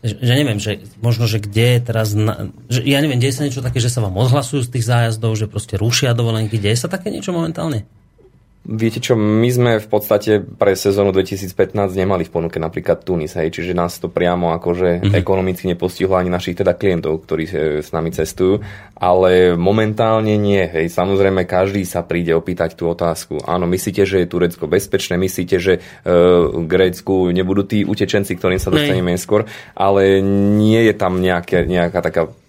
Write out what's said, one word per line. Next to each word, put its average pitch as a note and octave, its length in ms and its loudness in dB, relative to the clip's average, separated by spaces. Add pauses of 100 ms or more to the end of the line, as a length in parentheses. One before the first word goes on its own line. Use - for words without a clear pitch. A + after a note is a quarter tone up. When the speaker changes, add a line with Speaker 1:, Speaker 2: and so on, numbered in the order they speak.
Speaker 1:
že, A2 180 -4
že B2 160 0
neviem, C3 220 0
že G#2 140 -4 (280)
možno, A#2 260 0
že G#2+ 140 -2
kde A2+ 400 2
teraz A2 340 -4
na, G#2+ 220 0 (320)
že B2 160 0
ja C#3 160 2
neviem, C#3+ 180 0
deje C3 160 0
sa C3+ 80 -6
niečo C#3 200 -4
také, B2 180 -4
že A#2 100 0
sa A#2+ 120 -2
vám F#2+ 140 -2
odhlasujú B2+ 460 0
z A#2+ 100 -6
tých A#2+ 140 -2
zájazdov, A2+ 500 0
že G#2+ 120 -2
proste - 280 -8
rušia A#2 360 0
dovolenky, A2+ 460 -2
deje G#2 200 0
sa A#2+ 100 -4
také F#3+ 220 -6
niečo - 220 -8
momentálne? E3 540 -4 (800)
Speaker 2:
Viete A2 320 -2
čo, B2+ 160 0
my G#2+ 320 4
sme B2 320 2
v G#2+ 80 -4
podstate G#2 560 2
pre G2+ 320 0
sezónu G2 400 2
dvetisícpätnásť F#2+ 800 -2
nemali F#2 320 0
v - 80 -20
ponuke E2 240 -4
napríklad E2 400 -2
Tunis, E2 400 -4
hej, E2+ 160 -2
čiže F2+ 240 -4
nás F2 180 -2
to - 140 -8
priamo F2 480 0
akože F2 480 0
Speaker 1:
Mhm. G2 80 2
Speaker 2:
ekonomicky F#2 560 -2
nepostihlo F#2 480 -2
ani F2+ 160 0
našich F2 240 -4
teda F#2 160 4
klientov, D#2+ 480 -2
ktorí, D#2+ 240 -4
e, F2 60 -12 (260)
s D2+ 160 -8
nami E2 160 -2
cestujú, F#2 560 -2 (320)
ale F2+ 560 4
momentálne G#2+ 800 2
nie, G2+ 320 2
hej, E2+ 240 -2
samozrejme F#2+ 560 2
každý G2 400 0
sa F2 160 -4
príde E2+ 320 -2
opýtať E2 400 -2
tú E2+ 160 -4
otázku. E2 560 -4
Áno, F2 240 -2
myslíte, F#2 320 -2
že F#2+ 240 2
je - 20 -10
Turecko F2 380 -2
bezpečné, F2+ 500 -2
myslíte, F2+ 460 -2
že, F#2 120 4 (260)
e, - 100 -6 (400)
v E2 160 -4
Grécku F#2 640 0
nebudú F#2+ 400 0
tí G#2 160 0
utečenci, G2 480 -2
ktorým F#2 240 -2
sa F#2 160 -2
Speaker 1:
Nej. D3+ 80 4
Speaker 2:
dostaneme F#2 320 0
neskôr, G#2 320 0 (320)
ale G2 480 4 (320)
nie G#2+ 240 4
je A2 140 4
tam F#2 260 -2
nejaké, F2 480 0
nejaká F2 320 0
taká E2+ 320 -2 (160)